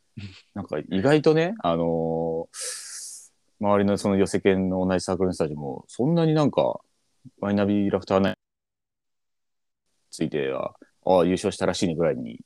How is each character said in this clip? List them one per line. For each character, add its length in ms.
な 100
ん 20
か 140
意 120
外 200
と 120
ね、 260
あ 160
の 760
ー、 800
周 200
り 60
の 120
そ 120
の 60
寄 120
せ 120
犬 300
の 160
同 120
じ 60
サ 100
ー 40
ク 60
ル 40
の 60
人 100
た 60
ち 60
も、 320
そ 200
ん 80
な 100
に 80
な 120
ん 60
か、 280
マ 120
イ 40
ナ 100
ビ 240
ラ 100
フ 60
タ 120
ー 20
ナ 120
イ 20
ト 40
に 40
つ 120
い 60
て 200
は、 260
「あ 160
あ、 40
優 60
勝 200
し 60
た 80
ら 80
し 100
い 40
ね」 100
ぐ 80
ら 60
い 40
に 300